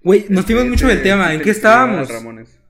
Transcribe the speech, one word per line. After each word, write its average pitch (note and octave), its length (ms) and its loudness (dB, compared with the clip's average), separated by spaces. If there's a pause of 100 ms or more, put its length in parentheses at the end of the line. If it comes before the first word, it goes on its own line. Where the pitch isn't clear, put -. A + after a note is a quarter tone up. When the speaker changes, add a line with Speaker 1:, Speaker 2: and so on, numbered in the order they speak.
Speaker 1:
Güey, G3+ 260 2
nos F#3 120 2
Speaker 2:
Este, A3+ 140 -2
Speaker 1:
fuimos B3 160 0
mucho B3 180 2
Speaker 2:
este, A#3+ 60 2
Speaker 1:
del - 80 -2
tema. G3 220 0
Speaker 2:
este D#3+ 100 -2
Speaker 1:
¿En D#3 60 -6
qué D3+ 60 -8
Speaker 2:
le G#3+ 40 2
escribió G#3+ 200 2
a A3+ 120 6
Speaker 1:
estábamos? F3+ 260 -2
Speaker 2:
Ramones. A2+ 600 -16